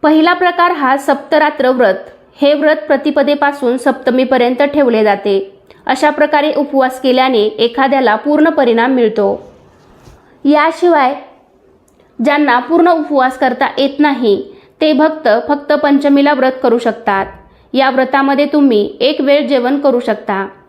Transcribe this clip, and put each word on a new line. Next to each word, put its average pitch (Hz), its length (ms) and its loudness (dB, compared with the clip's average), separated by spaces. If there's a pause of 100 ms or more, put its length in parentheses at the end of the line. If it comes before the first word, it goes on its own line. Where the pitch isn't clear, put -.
पहिला 311 320 4
प्रकार 349 380 0
हा 277 260 0
सप्तरात्र 294 720 0
व्रत. 240 260 2 (460)
हे 285 120 4
व्रत 302 220 2
प्रतिपदेपासून 285 1000 -2
सप्तमीपर्यंत 254 840 0
ठेवले 269 400 2
जाते. 202 560 -2 (260)
अशा 277 240 0
प्रकारे 302 440 0
उपवास 269 480 -2
केल्याने 254 400 2
एखाद्याला 233 720 0
पूर्ण 302 340 2
परिणाम 247 420 0
मिळतो. 214 520 0 (1000)
याशिवाय 302 680 2 (1120)
ज्यांना 285 340 2
पूर्ण 339 320 2
उपवास 294 460 -2
करता 254 300 -2 (100)
येत 277 220 -2
नाही, 247 440 0 (380)
ते 311 120 2
भक्त 302 360 0 (180)
फक्त 285 260 -2
पंचमीला 285 600 2
व्रत 262 180 0 (120)
करू 240 140 2
शकतात. 214 480 -4 (480)
या 262 160 0
व्रतामध्ये 269 560 0
तुम्ही 277 540 2
एक 302 220 -2
वेळ 277 260 2
जेवण 262 320 0
करू 262 200 0
शकता. 202 480 -6 (220)